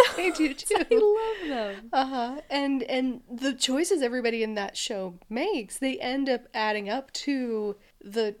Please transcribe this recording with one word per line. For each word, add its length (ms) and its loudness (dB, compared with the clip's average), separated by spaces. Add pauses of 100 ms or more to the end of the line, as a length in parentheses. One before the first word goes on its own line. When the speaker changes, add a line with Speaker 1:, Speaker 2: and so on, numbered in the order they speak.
(160)
Speaker 1:
I 140 2
do 240 0
too. 220 -2
Speaker 2:
I 180 2
love 540 2
them. 440 -6
Speaker 1:
Uh-huh. 560 0
And, 360 0
and 440 -2
the 260 -2
choices 480 2
everybody 420 0
in 100 -4
that 220 -4
show 380 -6 (140)
makes, 500 -4
they 200 -2
end 300 -2
up 140 0 (120)
adding 340 -2
up 260 -4
to 600 -2 (300)
the 360 -2